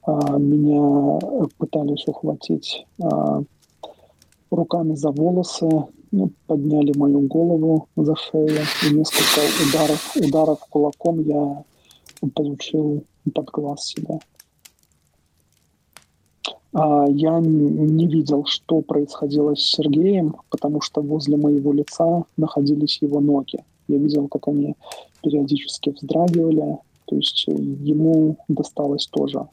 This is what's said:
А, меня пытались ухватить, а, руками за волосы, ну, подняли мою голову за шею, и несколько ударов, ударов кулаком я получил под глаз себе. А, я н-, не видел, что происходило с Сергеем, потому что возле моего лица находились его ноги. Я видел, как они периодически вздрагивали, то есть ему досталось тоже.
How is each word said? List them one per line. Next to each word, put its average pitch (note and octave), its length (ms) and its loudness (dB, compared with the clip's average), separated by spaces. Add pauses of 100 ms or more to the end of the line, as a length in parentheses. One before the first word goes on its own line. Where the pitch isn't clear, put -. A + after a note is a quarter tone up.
А, C#3+ 340 -2
меня D3 800 2 (400)
пытались D3 500 -4
ухватить, - 760 -6 (160)
а, D3 400 0 (1080)
руками E3 460 0
за D3 140 -2
волосы, E3+ 580 0 (460)
ну, - 160 2 (160)
подняли D3 520 0
мою C#3+ 220 4
голову D#3+ 680 2 (100)
за D#3 200 2
шею, D#3 340 0 (360)
и D3 80 4
несколько D3+ 460 2 (280)
ударов, D3+ 480 0
ударов D#3 420 2 (100)
кулаком D3+ 540 0
я D3 400 -2 (720)
получил D3 720 -2 (300)
под D3 160 -4
глаз C#3+ 360 -8
себе. D#3 320 -8 (2500)
А, D3 340 4
я D#3+ 300 2
н-, E3 40 2 (540)
не E3 120 4
видел, D3 380 0
что - 360 -2
происходило D3 720 0
с C#3+ 60 -6
Сергеем, D#3+ 760 2 (140)
потому D3 300 -2
что - 220 -4
возле D3 340 0
моего D3 360 2
лица E3 520 0 (120)
находились D3 680 0
его D3 180 0
ноги. C#3+ 380 0 (300)
Я C#3+ 100 2
видел, D3 300 0
как - 200 -4
они D3 260 -2 (480)
периодически C#3+ 680 -2
вздрагивали, D#3 880 0 (280)
то D3 100 -2
есть - 300 -2
ему D3+ 920 2 (120)
досталось C#3+ 580 -2
тоже. C#3 460 -4